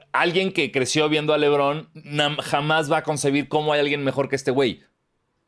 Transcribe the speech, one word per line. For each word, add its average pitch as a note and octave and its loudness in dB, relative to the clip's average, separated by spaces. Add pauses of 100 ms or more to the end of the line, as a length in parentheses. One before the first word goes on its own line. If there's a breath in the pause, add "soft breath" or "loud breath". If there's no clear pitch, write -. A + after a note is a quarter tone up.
(120)
alguien F3 2
que D#3 -2
creció D3 0
viendo D3+ 0
a D3+ 4
LeBron D3 2
nam-, D3 -2
jamás D3+ 0
va E3 2
a D3+ -4
concebir C#3+ 0
cómo D3+ 0
hay D3 2
alguien C#3+ 0
mejor C3+ 0
que C#3 -4
este C3+ -2
güey. B2+ 0 (640)